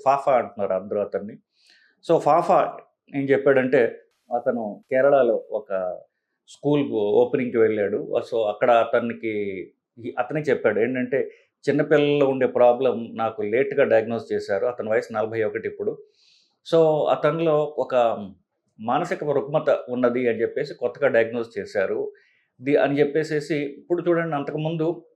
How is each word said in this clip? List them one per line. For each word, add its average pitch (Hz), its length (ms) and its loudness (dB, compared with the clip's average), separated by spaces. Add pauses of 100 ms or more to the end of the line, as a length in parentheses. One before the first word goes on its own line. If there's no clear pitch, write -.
ఫాఫా 139 280 2
అంటున్నారు 104 400 0
అందరూ 101 280 -2
అతన్ని. 101 380 -6 (720)
So, 160 80 4
ఫాఫా 156 600 2 (360)
ఏం 139 80 -2
చెప్పాడంటే, 135 760 4 (380)
అతను 117 540 -4
కేరళలో 131 600 4
ఒక 95 480 -6 (500)
స్కూల్ 143 440 -2
ఓపెనింగ్‌కి 117 680 2
వెళ్ళాడు. 110 640 0 (120)
So, 113 60 0
అక్కడ 110 300 0
అతనికి, 110 1000 0 (480)
అతనే 147 220 -4
చెప్పాడు 117 400 0
ఏంటంటే, 127 500 -2 (380)
"చిన్నపిల్లల్లో 147 600 2
ఉండే 131 180 0
ప్రాబ్లం 120 680 2
నాకు 110 300 -6
లేట్గా 131 420 0
డయాగ్నోస్ 110 480 0
చేశారు." 101 340 -2
అతని 113 240 -6
వయసు 117 220 -2
నలభై 110 300 -2
ఒకటి 107 260 -4
ఇప్పుడు. - 300 -6 (760)
So, 156 320 4
అతనిలో 151 580 2
ఒక 131 300 -4 (840)
మానసిక 156 440 -2
రుగ్మత 143 460 0
ఉన్నది 123 580 0
అని 113 140 0
చెప్పేసి 131 320 -4
కొత్తగా 123 340 -2
డయాగ్నోస్ 113 500 -2
చేశారు. 101 540 -4 (480)
ది-, 139 220 2
అని 139 160 0
చెప్పేసేసి, 151 580 -2
ఇప్పుడు 165 520 -6
చూడండి, 165 280 0
అంతకుముందు 156 680 -4 (120)